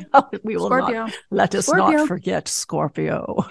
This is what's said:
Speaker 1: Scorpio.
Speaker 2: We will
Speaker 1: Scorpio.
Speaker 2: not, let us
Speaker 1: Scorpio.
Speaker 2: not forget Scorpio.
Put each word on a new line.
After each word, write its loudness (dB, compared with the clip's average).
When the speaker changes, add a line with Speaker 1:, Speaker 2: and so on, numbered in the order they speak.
Speaker 1:
Scorpio. 4
Speaker 2:
We -4
will -2
Speaker 1:
Scorpio. 0
Speaker 2:
not, -8
let 0
us -2
Speaker 1:
Scorpio. 4
Speaker 2:
not 2
forget -4
Scorpio. -4